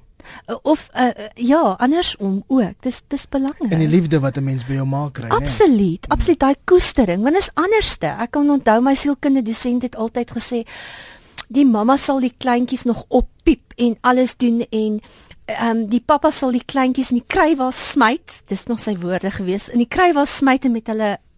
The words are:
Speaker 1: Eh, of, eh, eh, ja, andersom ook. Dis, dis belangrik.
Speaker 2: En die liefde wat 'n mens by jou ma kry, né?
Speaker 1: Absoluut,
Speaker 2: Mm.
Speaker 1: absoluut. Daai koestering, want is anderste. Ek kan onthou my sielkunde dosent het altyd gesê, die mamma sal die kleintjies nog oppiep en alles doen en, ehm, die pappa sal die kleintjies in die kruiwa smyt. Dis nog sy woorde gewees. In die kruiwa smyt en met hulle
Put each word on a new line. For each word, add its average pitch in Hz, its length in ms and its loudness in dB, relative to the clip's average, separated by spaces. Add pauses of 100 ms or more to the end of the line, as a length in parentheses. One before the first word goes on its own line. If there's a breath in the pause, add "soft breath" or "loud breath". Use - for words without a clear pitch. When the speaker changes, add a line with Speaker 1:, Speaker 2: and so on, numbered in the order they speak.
(460 loud breath)
Speaker 1:
Eh, 226 160 -8
of, - 300 0
eh, 247 140 0
eh, 214 280 -4
ja, 247 440 2
andersom 226 680 -2
ook. 247 340 0
Dis, - 280 -6
dis - 200 -6
belangrik. 269 420 -4
Speaker 2:
En 165 80 0
die 160 100 2
liefde 160 320 2
wat 135 160 -2
'n 139 80 -4
mens 131 220 -4
by 135 60 -6
jou 135 140 -4
ma 139 260 -4
kry, 113 160 -10
né? - 60 0
Speaker 1:
Absoluut, 240 720 2
Speaker 2:
Mm. - 60 -2
Speaker 1:
absoluut. 320 260 2
Daai 277 160 2 (100)
koestering, 214 580 2
want 285 140 2
is 392 180 0
anderste. 392 520 0
Ek 214 240 -6
kan 294 200 0
onthou 233 300 2
my 269 140 2
sielkunde 269 480 0
dosent 233 400 -4
het 247 140 -8
altyd 233 340 -6
gesê, 233 320 -6 (840 loud breath)
die 277 180 4
mamma 226 300 4
sal 277 240 0
die 247 180 -2
kleintjies 247 460 -2
nog 240 240 -2
oppiep - 680 0
en 233 240 0
alles 247 360 2
doen 240 340 0
en, 214 300 -2 (440 loud breath)
ehm, 226 440 -2
die 233 180 0
pappa 302 240 2
sal 262 200 -2
die 240 140 -2
kleintjies 262 460 -2
in 247 60 0
die 240 100 -2
kruiwa 302 440 2
smyt. - 760 0
Dis - 200 -6
nog 233 140 -4
sy 208 160 -4
woorde 180 340 -4
gewees. 190 380 -6
In 240 100 -2
die 240 100 0
kruiwa 349 360 2
smyt 269 400 0
en 254 80 2
met 226 140 -4
hulle 214 320 -2 (200)